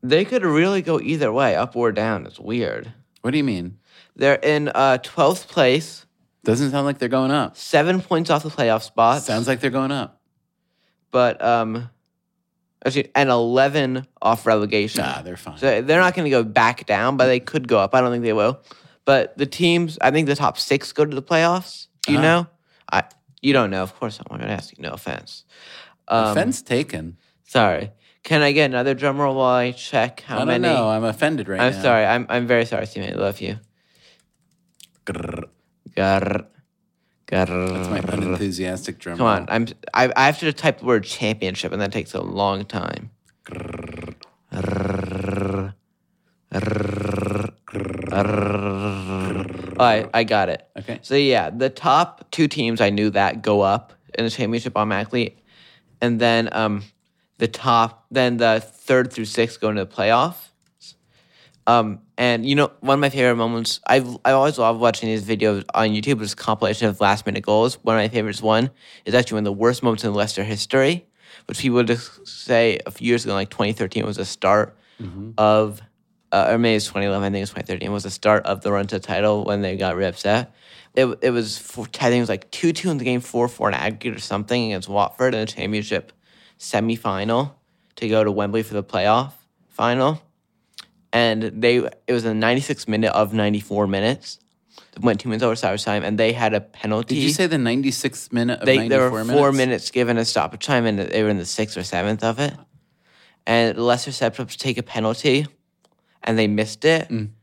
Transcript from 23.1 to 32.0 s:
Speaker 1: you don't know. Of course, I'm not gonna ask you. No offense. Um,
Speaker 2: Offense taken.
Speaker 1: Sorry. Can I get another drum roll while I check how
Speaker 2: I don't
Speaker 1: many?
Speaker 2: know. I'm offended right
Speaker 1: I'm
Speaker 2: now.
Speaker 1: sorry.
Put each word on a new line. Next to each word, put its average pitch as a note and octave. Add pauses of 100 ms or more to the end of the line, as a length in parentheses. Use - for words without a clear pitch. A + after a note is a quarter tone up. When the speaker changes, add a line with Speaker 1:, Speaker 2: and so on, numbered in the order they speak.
Speaker 1:
you C3+
don't A#2
know. F#2+
Of F#2+
course, G#2+
I'm -
not A2
gonna G#2+
ask -
you. -
No D2+
offense. - (640)
Um, A2+ (100)
Speaker 2:
Offense -
taken. E2+ (260)
Speaker 1:
Sorry. G2+ (320)
Can D#3
I C#3+
get D3
another C3
drum C3+
roll C#3
while B2+
I B2
check B2
how B2
Speaker 2:
I G#2+
don't -
Speaker 1:
many? B2
Speaker 2:
know. B2
I'm A2
offended A#2
right F#2+
Speaker 1:
I'm B2+
Speaker 2:
now. G2
Speaker 1:
sorry. A#2